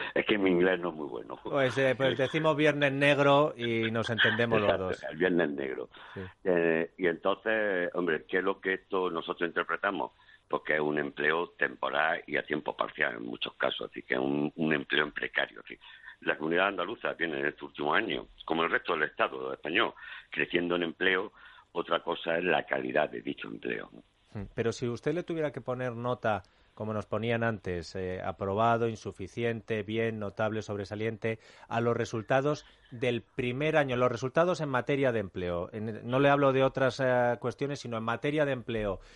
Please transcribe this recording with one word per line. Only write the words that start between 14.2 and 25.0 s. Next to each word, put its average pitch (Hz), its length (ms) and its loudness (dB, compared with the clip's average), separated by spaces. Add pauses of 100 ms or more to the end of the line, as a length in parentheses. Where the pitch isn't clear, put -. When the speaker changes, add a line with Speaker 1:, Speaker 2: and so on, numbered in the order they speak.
Speaker 1:
un 78 180 2
empleo 73 320 2
en 73 60 -6
precario. 62 520 -4
Así. - 140 -16 (440)
La 82 140 0
comunidad 85 340 2
andaluza 90 460 -4
tiene 80 260 -2
en 71 40 0
este 76 200 -4
último 73 280 -2
año, 85 340 0 (180)
como 82 180 0
el 85 80 2
resto 113 220 0
del 78 100 0
Estado 67 500 -2
español, 85 400 0 (380)
creciendo 87 460 0
en 87 60 0
empleo. 92 480 0 (420)
Otra 85 280 0
cosa 85 380 -2
es 90 40 -2
la 78 220 2
calidad 67 440 0
de 58 120 -10
dicho 69 280 -8
empleo. 55 420 -8 (420)
Speaker 2:
Hmm, 104 100 -8 (100)
pero 113 180 -2
si 120 160 -6
usted 120 260 -4